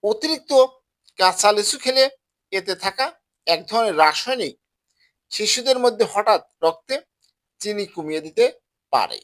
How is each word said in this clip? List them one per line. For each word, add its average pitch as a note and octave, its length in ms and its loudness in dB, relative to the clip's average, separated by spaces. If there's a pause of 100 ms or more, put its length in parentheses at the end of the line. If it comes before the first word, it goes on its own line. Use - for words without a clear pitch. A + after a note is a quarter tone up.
অতিরিক্ত C4+ 480 -4 (640)
কাঁচা F#3 380 4
লিচু G#3 280 -4
খেলে C4 200 2 (480)
এতে F#3+ 220 -4 (100)
থাকা G3 220 -4 (400)
এক E3+ 220 0
ধরনের G#3+ 360 -2
রাসায়নিক F3 500 -2 (800)
শিশুদের B3 520 -2
মধ্যে A#3 280 2
হঠাৎ G#3 300 2 (220)
রক্তে E3 320 -2 (640)
চিনি G#3 240 -6 (100)
কমিয়ে D#3 320 -6
দিতে D#3+ 180 2 (480)
পারে। G2 320 0